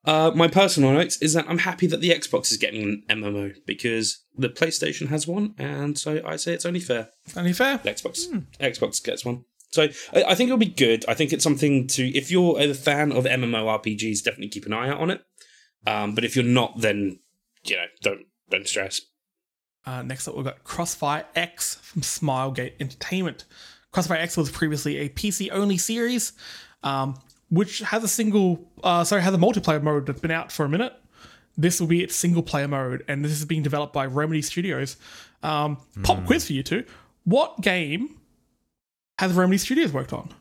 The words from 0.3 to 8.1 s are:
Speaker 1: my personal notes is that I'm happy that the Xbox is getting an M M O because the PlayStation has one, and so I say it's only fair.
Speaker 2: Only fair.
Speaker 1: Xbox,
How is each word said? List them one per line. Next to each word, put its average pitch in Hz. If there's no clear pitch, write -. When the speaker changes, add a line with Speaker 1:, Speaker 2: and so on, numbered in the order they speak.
Speaker 1:
my 165
personal 165
notes 170
is 151
that 160
I'm 170
happy 175
that 156
the 175
Xbox -
is 107
getting 107
an 104
M 110
M 104
O 101
because 113
the 120
PlayStation 151
has 147
one, 208
and 143
so 156
I 160
say 170
it's 170
only 175
fair. 120
Speaker 2:
Only 175
fair. 269
Speaker 1:
Xbox, -